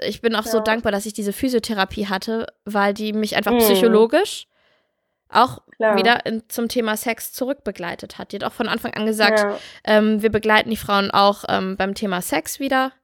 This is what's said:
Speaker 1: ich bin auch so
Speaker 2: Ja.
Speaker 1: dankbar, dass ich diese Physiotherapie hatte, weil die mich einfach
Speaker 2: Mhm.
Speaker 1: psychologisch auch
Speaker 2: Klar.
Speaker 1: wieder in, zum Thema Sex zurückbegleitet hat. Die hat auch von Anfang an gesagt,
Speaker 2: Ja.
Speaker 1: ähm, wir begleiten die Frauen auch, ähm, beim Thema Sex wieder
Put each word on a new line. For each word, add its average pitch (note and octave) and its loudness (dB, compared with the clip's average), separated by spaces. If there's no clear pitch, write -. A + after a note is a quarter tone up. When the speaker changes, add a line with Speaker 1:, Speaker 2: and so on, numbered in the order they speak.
Speaker 1:
ich - -6
bin A3+ 0
auch G#3+ -2
so A3+ 0
Speaker 2:
Ja. G#3+ -2
Speaker 1:
dankbar, A3 0
dass G3+ -2
ich G#3+ -10
diese G3+ -4
Physiotherapie A3 -2
hatte, A3+ -4
weil G3+ 0
die G#3+ -6
mich G#3+ -2
einfach G#3 0
Speaker 2:
Mhm. A#3+ 4
Speaker 1:
psychologisch A3+ 4
auch A#3+ 2
Speaker 2:
Klar. G#3+ 4
Speaker 1:
wieder A3+ 2
in, A3 -6
zum A#3 -4
Thema A3 -2
Sex - -6
zurückbegleitet G3 -8
hat. - -14
Die G3+ -8
hat G3+ -6
auch A3+ -4
von A3 -2
Anfang A3+ -4
an G#3+ -4
gesagt, G#3+ 4
Speaker 2:
Ja. G#3 -2
Speaker 1:
ähm, G#3+ 4
wir A3 4
begleiten G#3+ 2
die A3 -4
Frauen G3 0
auch, G3+ 2
ähm, F#3+ -2
beim G3 -2
Thema F#3 -4
Sex - -4
wieder C4 0